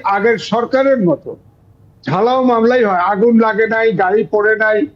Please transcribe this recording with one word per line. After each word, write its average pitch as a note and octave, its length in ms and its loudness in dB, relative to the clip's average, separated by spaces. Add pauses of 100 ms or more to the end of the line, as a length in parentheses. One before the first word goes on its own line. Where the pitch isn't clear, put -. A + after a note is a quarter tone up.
আগের G3+ 340 0
সরকারের B3 680 -2
মতো C#3 300 -4 (720)
ঢালাও A#3+ 360 0
মামলাই A#3+ 420 2
হয়, F#3+ 140 0
আগুন G#3 400 2
লাগে A3 280 0
নাই, A3+ 260 0
গাড়ি G3 380 0
পড়ে G#3+ 260 0
নাই G#3+ 400 0